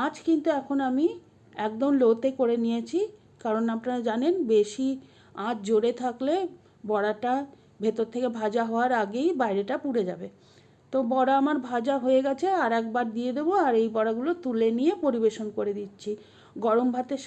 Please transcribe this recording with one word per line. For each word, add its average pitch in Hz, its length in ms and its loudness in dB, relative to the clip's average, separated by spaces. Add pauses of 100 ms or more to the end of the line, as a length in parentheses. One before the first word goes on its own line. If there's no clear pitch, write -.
আঁচ 302 120 -4 (100)
কিন্তু 320 220 2 (120)
এখন 277 180 -4 (120)
আমি 277 180 2 (480)
একদম 220 360 -2 (100)
লোতে 233 280 4 (100)
করে 233 180 2
নিয়েছি, 233 420 -2 (440)
কারণ 226 260 0
আপনারা 247 300 -4 (100)
জানেন 254 240 2 (200)
বেশি 214 340 2 (480)
আঁচ 220 220 -4 (100)
জোরে 226 260 2 (100)
থাকলে 262 320 -2 (560)
বড়াটা 214 420 0 (500)
ভেতর 220 300 0
থেকে 247 160 -2
ভাজা 226 400 -2
হওয়ার 233 220 0 (120)
আগেই 240 260 0 (120)
বাইরেটা 202 360 0
পুড়ে 247 260 -2
যাবে। 180 240 -6 (640)
তো 262 40 0 (160)
বড়া 262 280 4
আমার 302 160 2 (120)
ভাজা 247 280 0
হয়ে 262 260 4
গেছে, 277 240 -2 (160)
আর 233 160 2
একবার 226 260 -2 (100)
দিয়ে 247 220 -2
দেবো। 311 160 0 (120)
আর 247 100 2
এই 226 140 4
বড়াগুলো 226 420 0 (120)
তুলে 226 280 2
নিয়ে 269 300 2
পরিবেশন 226 460 2 (100)
করে 208 160 -2
দিচ্ছি। 202 380 -8 (440)
গরম 226 360 2
ভাতের 254 360 -4